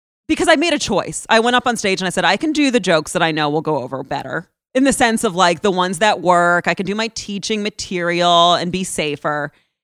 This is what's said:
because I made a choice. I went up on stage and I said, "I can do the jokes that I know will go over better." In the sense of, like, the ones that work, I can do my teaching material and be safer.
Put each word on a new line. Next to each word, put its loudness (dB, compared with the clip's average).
because -2
I 6
made 0
a -2
choice. -4
I 4
went 2
up 2
on 0
stage -2
and -2
I -2
said, -2
"I 2
can -2
do 2
the 2
jokes 0
that 0
I 0
know 0
will -2
go -2
over -8
better." -8
In 4
the 2
sense 0
of, -2
like, 2
the 2
ones 0
that 2
work, 4
I 2
can -4
do -4
my -4
teaching -6
material 2
and -2
be -4
safer. -4